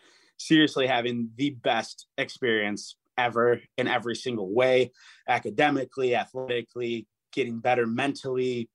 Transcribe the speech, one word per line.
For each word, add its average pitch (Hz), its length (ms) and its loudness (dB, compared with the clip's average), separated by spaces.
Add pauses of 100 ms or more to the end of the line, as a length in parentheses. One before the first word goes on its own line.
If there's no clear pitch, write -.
(380)
seriously 147 480 4
having 120 520 0
the 139 140 -2
best 120 560 -2 (100)
experience 110 800 -2 (200)
ever 117 440 2 (180)
in 123 80 0
every 113 280 -2
single 104 380 -6
way, 127 380 4 (360)
academically, 127 840 0
athletically, 120 920 -6 (240)
getting 117 280 -4
better 123 280 2
mentally, 127 880 -2